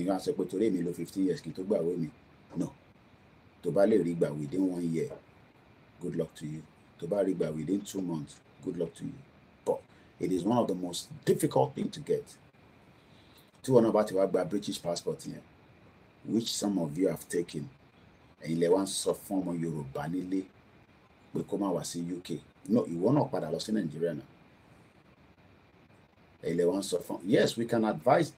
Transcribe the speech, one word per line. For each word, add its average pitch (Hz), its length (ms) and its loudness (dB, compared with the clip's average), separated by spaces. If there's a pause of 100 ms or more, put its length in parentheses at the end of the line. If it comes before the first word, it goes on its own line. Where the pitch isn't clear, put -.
í - 20 -2
wá 95 140 0
sọ 92 160 -2
pé 95 80 0
torí 95 260 0
èmi 90 140 0
lo 87 80 -2
fifteen 85 340 -2
years 82 140 0
kí - 100 -12
n 73 40 -10
tó 92 100 -6
gbàwé 90 320 0
mi. 80 140 -2 (460)
No. - 160 -2 (920)
Tó 85 80 -4
bá 98 160 6
lè 110 120 6
rí 85 160 2
gbà 82 240 2
within 90 320 0
one 87 140 -2 (100)
year, 73 160 -2 (880)
good 85 140 -6
luck 82 200 -4
to 80 120 -12
you. 78 160 -10 (380)
Tó 85 60 -8
bá 98 180 2
rí 92 100 2
gbà 85 220 0
within 80 240 0
two 98 220 -6
months, 80 340 -6 (280)
good 87 120 -4
luck 85 180 -4
to - 100 -12
you. - 140 -10 (460)
But - 160 0 (400)
it 87 100 0
is 90 140 0
one 117 140 4
of 113 100 4
the 98 60 0
most 90 340 -6 (160)
difficult 135 500 2
thing - 160 -4
to - 100 -12
get. - 360 -2 (1300)
Tí 131 80 2
wọn 117 120 10
náà 110 80 6
bá 104 140 6
ti 92 80 -4
wá 95 120 4
gba 90 220 2
British 101 320 -4
passport 85 460 -2
yẹn, 78 160 -10 (800)
which 113 300 0
some 101 240 0
of 76 180 -4
you 92 120 4
have 80 200 -6
taken, 82 400 -4 (720)
ẹ̀yin 82 200 -2
lẹ 85 100 6
wá 95 120 6
ń 98 40 -2
sọ - 280 -2
fún 95 280 -4
ọmọ 87 180 -4
Yorùbá 73 480 -6
nílé 92 360 -2 (920)
pé - 140 -2
kó 101 80 -2
má 98 140 0
wá 80 140 -2
sí 85 160 -6
U 87 240 -6
K. 82 160 -6 (280)
No, 110 160 4
ìwọ 87 280 2
náà 143 180 4
padà 82 200 -4
lọ 80 100 -2
sí - 120 -6
Nàìjíríà 82 440 0
náà. 71 100 -10 (2250)
Ẹ̀yin 82 140 -2
lẹ 87 80 4
wá 90 140 2
ń 101 40 -2
sọ 92 240 -2
fún, - 200 -6
yes, 151 300 4
we 117 100 -2
can 113 180 2
advise 139 540 2